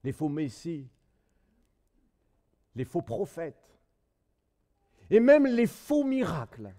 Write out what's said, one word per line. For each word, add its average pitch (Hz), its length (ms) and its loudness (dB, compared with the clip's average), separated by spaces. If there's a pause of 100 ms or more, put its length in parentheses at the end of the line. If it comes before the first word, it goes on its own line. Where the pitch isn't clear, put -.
Les 131 80 -6
faux 156 160 -4
messies, 147 580 -8 (1900)
les 127 100 -8
faux 175 180 -6
prophètes, - 760 -10 (1300)
et 214 100 6
même 277 260 8
les 240 200 2
faux - 380 -2
miracles. 151 760 -6